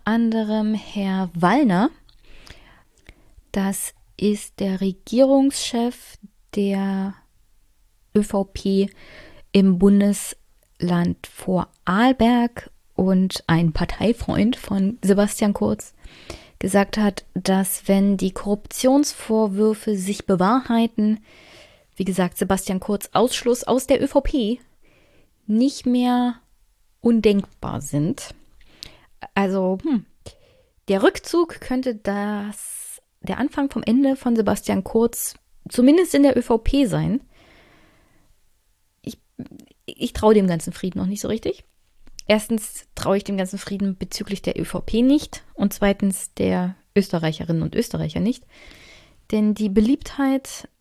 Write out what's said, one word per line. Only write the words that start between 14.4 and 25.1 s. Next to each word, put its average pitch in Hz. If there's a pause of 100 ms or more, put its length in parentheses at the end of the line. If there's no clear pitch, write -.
von 196
Sebastian 202
Kurz, 208 (680)
gesagt 196
hat, 208 (100)
dass 185
wenn 196
die 190
Korruptionsvorwürfe 214
sich 196
bewahrheiten, 220 (800)
wie 190
gesagt, 180
Sebastian 190
Kurz -
Ausschluss 240
aus 254
der 277
Ö 285
V -
P 247 (840)